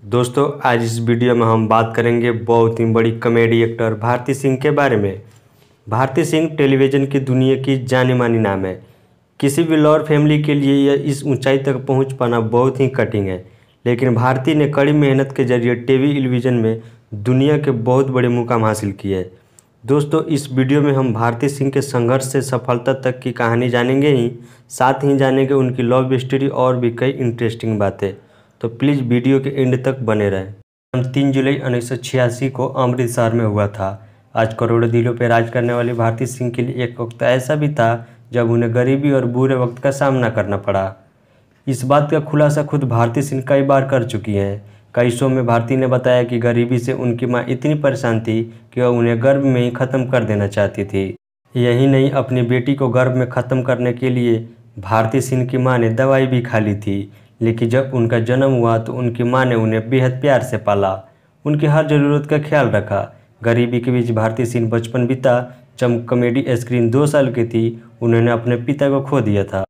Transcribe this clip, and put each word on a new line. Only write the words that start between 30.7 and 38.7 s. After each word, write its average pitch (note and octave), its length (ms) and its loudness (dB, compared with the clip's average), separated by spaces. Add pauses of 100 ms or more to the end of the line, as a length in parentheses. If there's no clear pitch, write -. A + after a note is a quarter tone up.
जन्म B2+ 180 0
तीन C#3 200 2
जुलाई C#3 260 0
उन्नीस B2 300 -4
सौ C3 80 -6
छियासी B2 540 -2
को C3 160 -4 (100)
अमृतसर B2 560 0
में A#2 120 0
हुआ G#2 220 0
था। G2 220 -6 (460)
आज A2+ 200 0
करोड़ों A#2 360 0
दिलों A#2 240 0
पर A#2+ 140 -2
राज A#2 220 2
करने A#2+ 220 -2
वाली A#2+ 200 -2
भारती A#2 340 -2
सिंह A#2+ 240 -6
के A#2+ 120 -4
लिए B2 220 -4
एक A#2+ 160 -8
वक्त A#2 220 -8
ऐसा B2+ 320 0
भी D3+ 140 -2
था A#2 380 0 (260)
जब A#2 180 0
उन्हें A#2 240 0